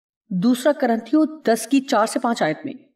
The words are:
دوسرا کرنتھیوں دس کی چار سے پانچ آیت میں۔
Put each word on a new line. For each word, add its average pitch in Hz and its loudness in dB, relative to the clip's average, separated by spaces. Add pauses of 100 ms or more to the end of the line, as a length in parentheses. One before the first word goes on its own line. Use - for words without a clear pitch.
(300)
دوسرا 240 2
کرنتھیوں 269 0 (200)
دس 226 0
کی 269 2
چار 226 2
سے 226 -4
پانچ 233 -2
آیت 156 0
میں۔ 139 -8 (220)